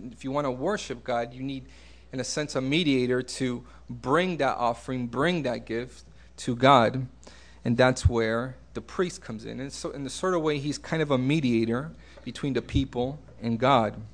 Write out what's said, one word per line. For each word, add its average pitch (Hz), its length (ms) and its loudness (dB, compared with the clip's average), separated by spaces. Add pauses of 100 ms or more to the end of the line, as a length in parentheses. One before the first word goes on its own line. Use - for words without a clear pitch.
(120)
if 113 120 -18
you 135 80 -6
want 143 140 -2
to 135 60 -2
worship 131 520 -6
God, 123 300 -4
you 127 80 -14
need, 135 240 -8 (460)
in 135 80 -6
a 123 40 -4
sense, 151 320 -4
a 135 60 0
mediator 131 600 2
to 123 400 -4 (260)
bring 147 480 0
that 139 200 0
offering, 120 500 -2
bring 147 340 0
that 117 240 -4
gift 120 400 -8 (320)
to - 180 -4
God. 123 520 8 (580)
And 120 120 4
that's 127 280 4
where 117 520 2 (180)
the 113 60 -6
priest - 420 -4
comes 110 200 -10
in. 117 160 -10
And 135 140 -10
so - 160 -8
in 143 140 -10
the 135 80 -8
sort 185 240 -2
of 160 80 0
way, 151 160 0
he's 143 180 -4
kind - 240 -4
of 147 80 0
a 135 80 4
mediator 127 720 2 (340)
between 135 300 -4
the 120 80 0
people 131 560 -2 (240)
and 117 160 -2
God. 120 420 4 (140)